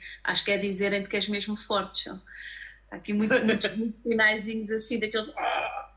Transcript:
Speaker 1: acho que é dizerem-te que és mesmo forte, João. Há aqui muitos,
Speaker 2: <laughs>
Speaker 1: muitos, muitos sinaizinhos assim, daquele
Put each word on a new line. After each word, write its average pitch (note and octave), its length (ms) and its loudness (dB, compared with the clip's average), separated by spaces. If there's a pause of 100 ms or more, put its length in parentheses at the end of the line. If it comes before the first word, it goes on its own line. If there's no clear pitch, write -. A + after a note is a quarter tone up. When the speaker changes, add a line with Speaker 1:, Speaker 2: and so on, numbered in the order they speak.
(240)
Speaker 1:
acho F3+ 200 0
que G#3 80 -2
é G3+ 60 4
dizerem-te G3 500 0
que - 80 -4
és G3+ 140 0
mesmo G#3 260 -2
forte, G3 500 -2
João. F#3+ 140 -8 (720)
Há G3+ 60 -10
aqui G#3 180 -4
muitos, G#3+ 260 6
Speaker 2:
<laughs> A3 60 2
Speaker 1:
muitos, G#3 320 2
muitos A3+ 240 -2
sinaizinhos A3 680 2
assim, A3 280 -2
daquele G#3+ 320 -2 (640)